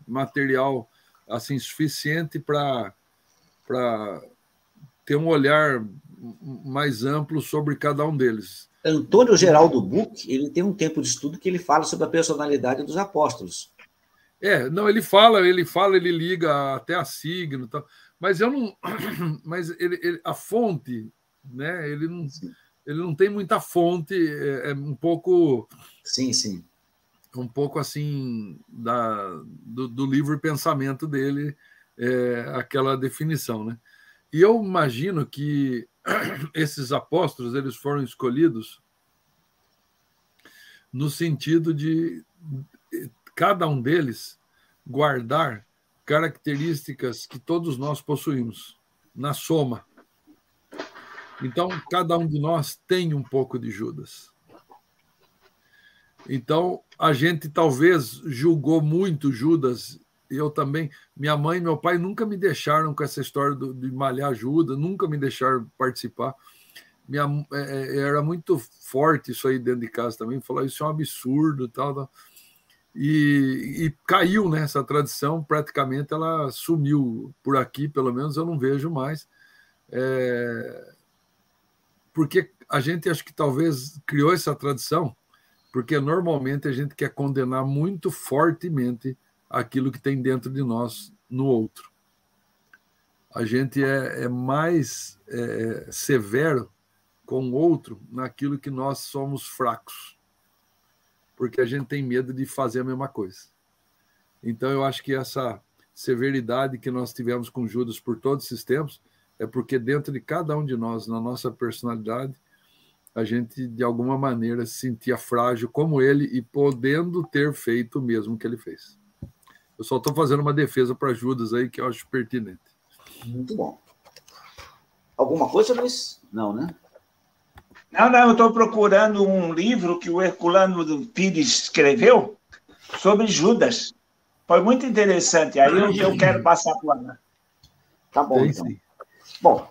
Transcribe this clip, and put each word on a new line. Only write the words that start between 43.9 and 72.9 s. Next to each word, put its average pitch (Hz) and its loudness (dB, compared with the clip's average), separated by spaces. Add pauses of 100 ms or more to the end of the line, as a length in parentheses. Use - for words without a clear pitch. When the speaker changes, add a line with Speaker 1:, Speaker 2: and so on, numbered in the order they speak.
Speaker 1:
guardar 135 -2 (400)
características 147 -4
que - -18
todos 165 -4
nós 143 -4
possuímos, 131 -6 (380)
na 143 -4
soma. - -2 (1600)
Então, 151 -2 (200)
cada 170 0
um 165 0
de 151 -2
nós 151 -2 (120)
tem 180 0
um 139 -2
pouco 131 -2
de 117 -8
Judas. 117 -12 (2000)
Então, 156 0 (160)
a 156 4
gente 156 0
talvez 151 4
julgou 156 2
muito 156 0
Judas, 131 0 (300)
e 135 -8
eu 147 0
também. 147 -2 (260)
Minha 147 0
mãe 160 0
e - -4
meu 165 0
pai 175 0
nunca 202 -2
me 208 -4
deixaram 156 0
com 147 -4
essa 143 -6
história 139 -2
do, 131 -8
de 131 -8
malhar 135 -2
Judas, 135 0
nunca 180 -2
me 151 -2
deixaram 131 -2
participar. 127 -4 (720)
Minha, 143 -2 (280)
é, 143 -4
é, 135 -4
era 143 2
muito 165 -2
forte 135 -2
isso 123 -4
aí 131 0
dentro 123 -2
de 117 -6
casa 117 -4
também, 123 -6
falar: 135 -4
"Isso 135 -8
é 151 0
um - -2
absurdo", 147 -2
tal, 139 -6
tal. 135 -10 (840)